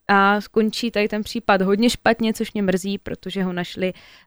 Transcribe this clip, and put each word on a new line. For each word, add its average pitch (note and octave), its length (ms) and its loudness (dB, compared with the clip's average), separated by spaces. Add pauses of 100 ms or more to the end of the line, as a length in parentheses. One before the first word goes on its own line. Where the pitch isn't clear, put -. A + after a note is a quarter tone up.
a G3+ 340 4
skončí A3 500 -2
tady G#3 160 0
ten G#3+ 160 -4
případ G3+ 380 0
hodně G3+ 280 2
špatně, A3+ 440 0
což - 200 -6
mě G#3 100 -2
mrzí, F#3+ 340 -2
protože - 460 -8
ho F#3 100 -4
našli, F3+ 400 -6 (340)